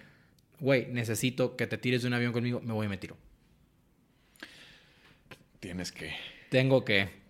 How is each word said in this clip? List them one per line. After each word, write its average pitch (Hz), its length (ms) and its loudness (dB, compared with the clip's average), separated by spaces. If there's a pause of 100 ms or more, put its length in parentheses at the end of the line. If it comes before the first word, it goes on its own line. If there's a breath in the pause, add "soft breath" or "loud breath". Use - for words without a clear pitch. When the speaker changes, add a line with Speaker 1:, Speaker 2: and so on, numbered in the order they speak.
(600 soft breath)
Speaker 1:
"Güey, 131 320 4
necesito 123 640 0
que 117 120 -2
te 110 100 -4
tires 123 240 0
de 123 80 0
un 123 60 0
avión 120 180 0
conmigo", 120 260 -2
me 113 140 -6
voy 107 140 -2
y - 20 -2
me 98 80 -4
tiro. - 180 -12 (2500 loud breath)
Speaker 2:
Tienes 90 320 -8
que. 78 200 -10 (360 loud breath)
Speaker 1:
Tengo 131 340 6
que. 98 460 0